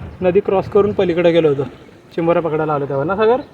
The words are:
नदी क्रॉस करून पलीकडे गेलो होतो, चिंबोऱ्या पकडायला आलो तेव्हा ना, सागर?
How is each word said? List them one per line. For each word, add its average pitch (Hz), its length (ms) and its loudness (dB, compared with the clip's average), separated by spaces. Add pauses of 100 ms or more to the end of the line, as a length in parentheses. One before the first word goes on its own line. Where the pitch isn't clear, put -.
(220)
नदी 180 180 2
क्रॉस 196 300 0
करून 202 220 2
पलीकडे 175 400 2
गेलो 165 160 4
होतो, 139 160 0 (520)
चिंबोऱ्या 170 260 0
पकडायला 156 320 -2
आलो 143 120 -2
तेव्हा 139 200 -4
ना, 185 100 -2
सागर? 220 260 2 (120)